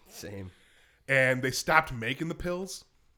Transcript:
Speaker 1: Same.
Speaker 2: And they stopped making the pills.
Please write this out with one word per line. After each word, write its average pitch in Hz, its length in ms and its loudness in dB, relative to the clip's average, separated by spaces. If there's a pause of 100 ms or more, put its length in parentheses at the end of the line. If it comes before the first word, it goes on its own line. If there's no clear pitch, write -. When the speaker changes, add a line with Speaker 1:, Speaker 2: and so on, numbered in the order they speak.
Speaker 1:
Same. 95 440 -12 (580)
Speaker 2:
And 131 320 6
they 127 100 0
stopped 156 400 2
making 131 380 -4
the 170 60 -6
pills. 180 500 -6 (320)